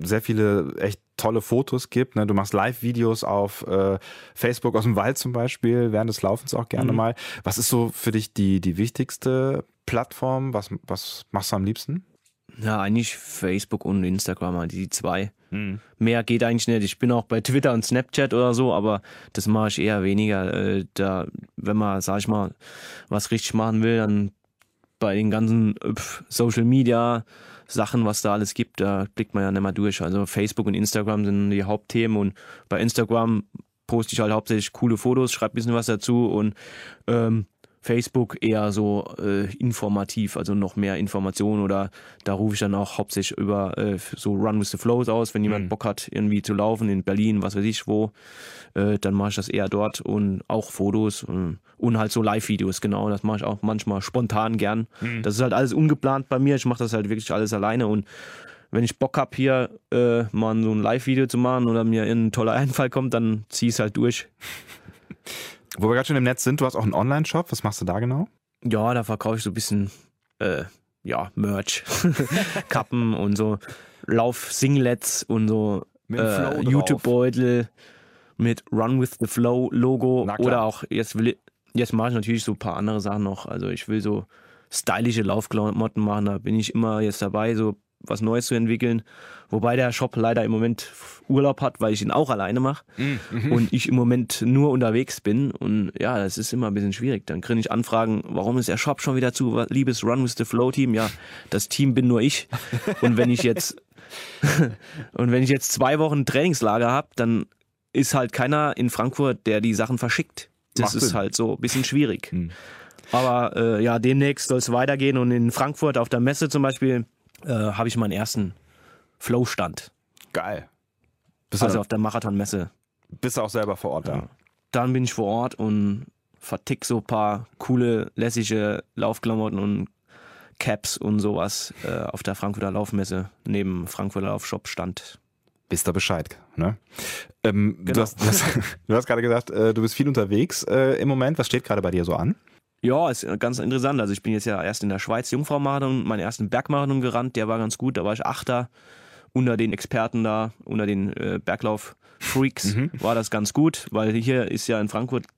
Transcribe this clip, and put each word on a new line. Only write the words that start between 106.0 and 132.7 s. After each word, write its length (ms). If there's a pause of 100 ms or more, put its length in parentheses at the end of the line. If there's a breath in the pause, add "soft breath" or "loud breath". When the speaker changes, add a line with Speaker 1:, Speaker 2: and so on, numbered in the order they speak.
Speaker 2:
Trainingslager 640
hab, 240
dann 300 (480)
ist 200
halt 200
keiner 440
in 120
Frankfurt, 580
der 140
die 120
Sachen 240
verschickt. 520 (260)
Das 180
Speaker 1:
Macht 20
Speaker 2:
ist 140
Speaker 1:
Sinn. 80
Speaker 2:
halt 180
so 180
ein 80
bisschen 240
schwierig. 480
Speaker 1:
Mhm. 180 (600 loud breath)
Speaker 2:
Aber, 440
äh, 280
ja, 160
demnächst 500
soll's 220
weitergehen 460
und 140
in 200
Frankfurt 460
auf 120
der 100
Messe 300
zum 140
Beispiel, 420 (400)
äh, 80
hab 320
ich 100
meinen 160
ersten 420 (640 soft breath)
Flow-Stand. 720 (420)
Speaker 1:
Geil. 340 (800)
Bist 120
du 60
Speaker 2:
Also 80
Speaker 1:
dann 60
Speaker 2:
auf 60
der 120
Marathon-Messe. 720 (500)
Speaker 1:
bist 160
du 40
auch 80
selber 280
vor 140
Ort 160
da? 80
Speaker 2:
Ja. 80 (480)
Dann 200
bin 120
ich 100
vor 140
Ort 280
und 520 (320)
vertick 440
so 140
ein 60
paar 440 (120)
coole, 560
lässige 680 (120)
Laufklamotten 640
und 280 (720 loud breath)
Caps 380
und 220
sowas, 540 (100)
äh, 80 (140)
auf 180
der 120
Frankfurter 360